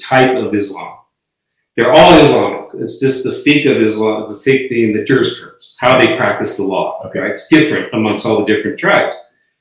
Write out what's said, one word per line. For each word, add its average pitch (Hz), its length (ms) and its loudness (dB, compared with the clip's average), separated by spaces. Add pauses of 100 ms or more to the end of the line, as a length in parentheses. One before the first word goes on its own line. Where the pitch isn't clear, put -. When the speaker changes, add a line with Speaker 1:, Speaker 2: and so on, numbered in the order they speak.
Speaker 1:
type 131 320 2
of 107 180 -4
Islam. 98 440 -6 (760)
They're 120 180 2
all - 260 8
Islamic. - 540 2
It's - 260 -10
just 135 240 0
the - 220 -6
fiqh 147 260 2
of 113 100 0
Islam, 107 520 -2
the - 40 -14
fiqh 135 320 0
being 113 260 0
the 107 100 -4
jurisprudence, - 720 -4
how 127 180 2
they 113 200 2
practice 110 400 -4
the 101 60 -6
law. - 420 -4
Speaker 2:
Okay. - 140 -8
Speaker 1:
Right? 107 120 -6
It's - 160 -10
different 123 460 2
amongst 110 320 -2
all - 140 2
the 107 140 0
different 104 240 -2
tribes. - 380 0 (460)